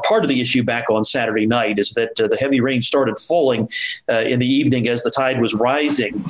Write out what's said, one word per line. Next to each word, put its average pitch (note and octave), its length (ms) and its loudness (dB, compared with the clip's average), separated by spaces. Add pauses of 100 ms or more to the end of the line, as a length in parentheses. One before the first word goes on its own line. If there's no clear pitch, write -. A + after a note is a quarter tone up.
part A3 160 2
of C#3+ 60 0
the B2+ 120 0
issue A#2+ 220 0
back A#2 280 -2
on G#2+ 120 2
Saturday A2 440 0
night, G#2+ 340 0
is - 140 -2
that, A2+ 260 -2
uh, A2 80 2
the A2 80 2
heavy C3+ 240 0
rain B2+ 220 0
started B2 360 0
falling, C3 500 0 (400)
uh, A#2 120 2
in B2 180 0
the B2 80 2
evening B2+ 400 2
as A#2+ 160 -2
the A#2 80 -2
tide C3 300 0
was G#2+ 140 2
rising, B2+ 760 0